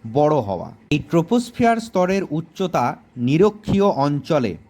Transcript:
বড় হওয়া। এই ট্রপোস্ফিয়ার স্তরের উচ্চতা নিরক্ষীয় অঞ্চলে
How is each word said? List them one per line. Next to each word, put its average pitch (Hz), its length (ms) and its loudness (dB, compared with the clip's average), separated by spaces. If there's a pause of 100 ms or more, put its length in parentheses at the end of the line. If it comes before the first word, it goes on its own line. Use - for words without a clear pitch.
(180)
বড় 151 180 4 (120)
হওয়া। 87 200 -6 (260)
এই 151 60 0 (100)
ট্রপোস্ফিয়ার 233 760 0
স্তরের 190 440 0
উচ্চতা 165 540 -4 (440)
নিরক্ষীয় 202 600 2 (180)
অঞ্চলে 143 460 -2 (180)